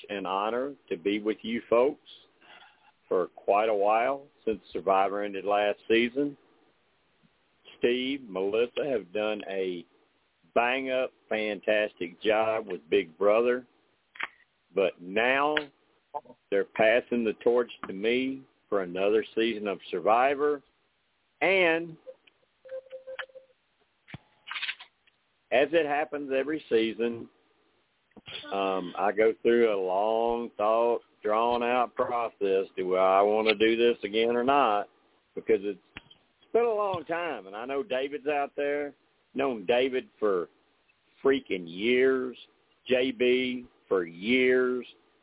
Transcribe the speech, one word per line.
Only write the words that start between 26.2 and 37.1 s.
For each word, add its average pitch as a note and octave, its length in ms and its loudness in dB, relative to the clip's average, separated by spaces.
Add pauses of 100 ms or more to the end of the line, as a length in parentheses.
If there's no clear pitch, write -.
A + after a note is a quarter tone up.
every C#3 360 -2
season, A2+ 580 0 (1300)
um, F#2+ 440 -4
I G2 140 0
go A2 300 2
through A#2 320 4
a G2+ 40 -2
long, A2+ 800 0
thought, A2+ 440 2 (200)
drawn-out A#2+ 760 0
process. G#2+ 720 -2 (100)
Do F#2 180 -2
I F#2+ 260 6
wanna G#2+ 340 2
do A2 200 2
this A#2 300 2
again A2+ 320 0
or A#2+ 80 0
not? B2 420 2 (480)
Because G#2+ 280 0
it's, G2+ 160 -6 (600)
it's - 120 -20
been A#3 120 2
a A#3 80 0
long G3 320 -2
time, D#3 420 -6